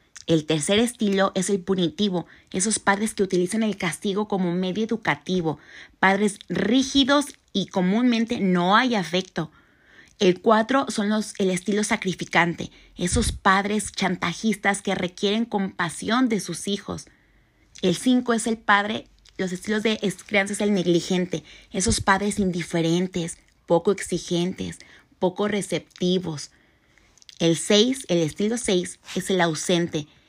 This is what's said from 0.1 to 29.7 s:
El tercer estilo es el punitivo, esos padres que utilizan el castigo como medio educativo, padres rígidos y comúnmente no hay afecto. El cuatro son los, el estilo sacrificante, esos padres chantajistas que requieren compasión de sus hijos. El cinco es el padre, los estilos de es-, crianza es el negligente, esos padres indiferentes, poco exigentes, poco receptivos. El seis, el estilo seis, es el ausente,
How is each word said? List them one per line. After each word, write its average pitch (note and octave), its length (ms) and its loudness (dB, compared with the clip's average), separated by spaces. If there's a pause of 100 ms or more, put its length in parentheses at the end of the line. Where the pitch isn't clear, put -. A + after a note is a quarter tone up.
El D#3+ 180 2
tercer D#3+ 340 0
estilo G3 560 2
es F#3+ 140 -2
el G3+ 120 0
punitivo, F3+ 680 0 (240)
esos G3+ 280 -2
padres G3+ 360 0
que - 80 0
utilizan F#3 400 0
el G#3 160 -2
castigo G3 500 -4
como F#3 240 0
medio F#3 320 -2
educativo, F3+ 760 -2 (420)
padres G3 380 2 (100)
rígidos C4+ 800 2 (260)
y G3 140 -2
comúnmente A3+ 760 0
no F3+ 340 2
hay A#3+ 200 2
afecto. F3 580 -4 (680)
El F#3 220 4
cuatro A3 480 2
son G#3 200 -2
los, G#3+ 300 -2
el F#3+ 120 2
estilo G3+ 340 -2
sacrificante, F3 840 -2 (260)
esos G#3 360 0
padres G3+ 600 0
chantajistas F#3+ 880 -2
que F#3+ 140 -2
requieren G3 500 -2
compasión G3 840 -2
de G#3+ 120 0
sus - 280 -8
hijos. F#3 380 -6 (760)
El F3+ 120 2
cinco B3 380 2
es A3+ 140 -2
el A3+ 100 -2
padre, G#3 500 0 (300)
los F#3 160 -4
estilos G#3 300 -2
de A3 200 0
es-, F#3 220 -4
crianza G3+ 300 -2
es G#3 80 -4
el G#3 100 2
negligente, F3 720 0 (260)
esos G#3+ 300 0
padres G3+ 380 0
indiferentes, F3 960 -2 (300)
poco E3+ 260 2
exigentes, F3+ 840 -4 (400)
poco F#3 280 0
receptivos. F3+ 1040 -4 (880)
El E3 180 4
seis, A#3 520 2
el E3+ 100 2
estilo G3+ 380 -2
seis, F3+ 420 -2 (160)
es F#3 160 -4
el F#3 100 2
ausente, E3+ 640 0 (220)